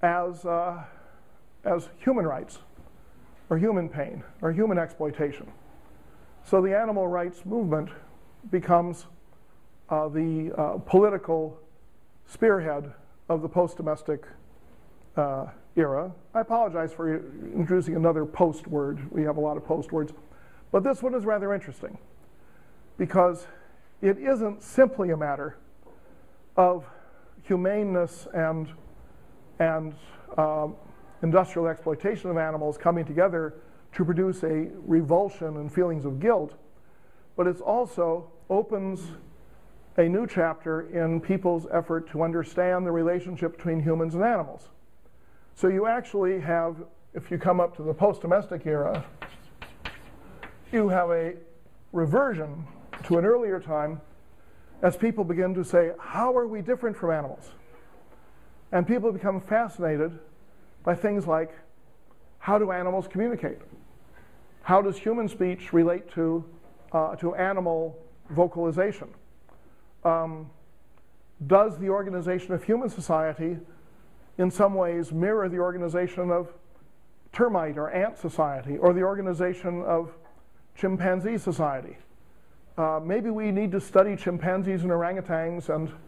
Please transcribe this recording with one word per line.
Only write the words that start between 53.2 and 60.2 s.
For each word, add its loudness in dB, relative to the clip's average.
earlier 4
time -4
as 4
people 0
begin 0
to -2
say, 4
"How 0
are 2
we -6
different -2
from 0
animals?" -4
And 2
people 2
become -2
fascinated 0